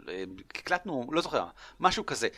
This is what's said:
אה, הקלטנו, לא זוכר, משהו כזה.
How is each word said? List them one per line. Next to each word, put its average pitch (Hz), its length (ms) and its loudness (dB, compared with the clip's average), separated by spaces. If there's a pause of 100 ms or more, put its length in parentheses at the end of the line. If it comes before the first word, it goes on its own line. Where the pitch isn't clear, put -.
אה, 92 160 -4 (320)
הקלטנו, 170 560 0
לא 160 100 4
זוכר, 117 240 0 (340)
משהו 180 260 4
כזה. 123 220 0 (100)